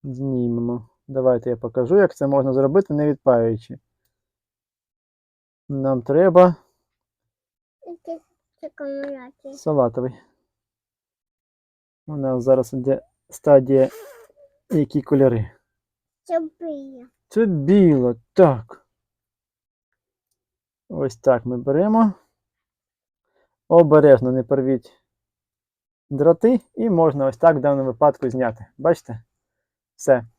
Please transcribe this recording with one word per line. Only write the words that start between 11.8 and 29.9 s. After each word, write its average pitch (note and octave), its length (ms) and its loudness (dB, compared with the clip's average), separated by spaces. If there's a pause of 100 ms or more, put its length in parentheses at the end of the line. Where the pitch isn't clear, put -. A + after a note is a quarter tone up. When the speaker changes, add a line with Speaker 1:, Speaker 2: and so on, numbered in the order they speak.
Speaker 1:
У D3+ 100 -12
нас C3 260 -4
зараз C3 300 0
іде C3+ 280 -4 (280)
стадія, C3+ 600 4 (800)
які D3+ 320 -2
кольори. C3 500 0 (720)
Speaker 2:
Це E4+ 160 -4 (200)
біло. C#4 460 -14 (220)
Speaker 1:
Це A3+ 180 -2
біло, D3+ 680 2 (180)
так. C3 520 0 (2000)
Ось D3 280 -8
так B2 280 0
ми B2 120 -8
беремо. F#3+ 560 0 (1500)
Обережно D3+ 640 6
не C3 120 -2
порвіть C3 580 -4 (1080)
дроти E3 500 2 (160)
і A3+ 140 -4
можна D#3 360 0
ось C3+ 120 -4
так D#3+ 200 2
в - 20 -4
даному C#3 280 -2
випадку C3 420 -2
зняти. A#2 360 -6 (120)
Бачите? C3+ 460 -4 (720)